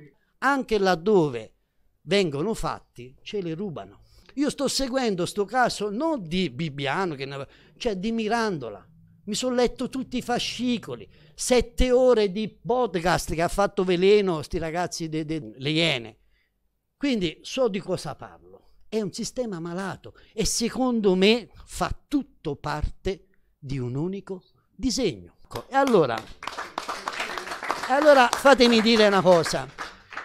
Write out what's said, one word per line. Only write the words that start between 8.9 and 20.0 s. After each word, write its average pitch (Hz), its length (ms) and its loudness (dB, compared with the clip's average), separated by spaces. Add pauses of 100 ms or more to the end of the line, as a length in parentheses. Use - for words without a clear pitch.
Mi 208 80 -6
son 254 200 -2
letto 247 340 0
tutti 254 300 -6
i 220 40 -4
fascicoli, 226 880 -4 (260)
sette 247 580 2
ore 240 380 6
di 202 180 -4
podcast 180 840 -2
che 156 80 -4
ha 170 80 2
fatto 202 360 0
Veleno, 185 580 4
sti 175 160 -8
ragazzi 165 500 -6
de, 156 160 -4
de, 147 320 -6
le 135 140 -6
Iene. 147 480 -2 (840)
Quindi 208 380 -2
so 254 260 -2
di 196 120 -4
cosa 160 340 -8
parlo. 92 640 -20 (120)
È 214 100 -4
un 202 140 -4
sistema 220 480 -8
malato 170 540 -10 (180)